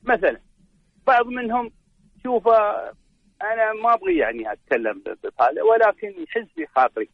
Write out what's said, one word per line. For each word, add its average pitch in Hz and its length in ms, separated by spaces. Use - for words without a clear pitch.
مثلا 180 380
بعض 240 200
منهم، 240 440
شوف، 240 260
أنا 220 300
ما 233 120
أبغي - 220
يعني 113 360
أتكلم 110 460
ب-، 98 240
بهذا، 123 400
ولكن 214 600
يحز 220 320
في 156 120
خاطري 123 380